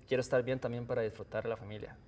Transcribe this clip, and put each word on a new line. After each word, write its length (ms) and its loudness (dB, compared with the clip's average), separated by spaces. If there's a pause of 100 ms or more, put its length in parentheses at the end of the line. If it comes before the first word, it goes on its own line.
quiero 120 4
estar 240 4
bien 160 2
también 260 -2
para 160 2
disfrutar 420 -2
de 60 -4
la 60 0
familia, 400 -8 (120)